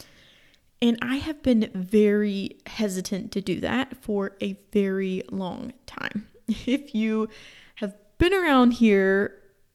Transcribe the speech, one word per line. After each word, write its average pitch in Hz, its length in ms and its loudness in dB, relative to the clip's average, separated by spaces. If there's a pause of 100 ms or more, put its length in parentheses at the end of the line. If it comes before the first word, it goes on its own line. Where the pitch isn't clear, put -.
(800)
And 233 200 2
I 247 160 -4
have 302 240 -8
been 226 320 2
very 202 840 0 (100)
hesitant 185 640 -6
to 202 100 -4
do 190 200 -4
that - 360 -4
for 196 440 -6
a 202 180 -6 (120)
very 190 600 0
long 190 420 -8 (120)
time. - 460 -10
<laughs> - 60 -20 (280)
If 269 300 -4
you 220 320 0 (480)
have 202 180 -8 (260)
been 359 140 4
around 277 380 6
here 196 680 4 (380)